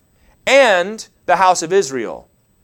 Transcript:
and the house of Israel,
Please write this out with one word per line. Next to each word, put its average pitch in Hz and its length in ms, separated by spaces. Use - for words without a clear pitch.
and 214 640
the 175 100
house 185 260
of 160 100
Israel, 131 560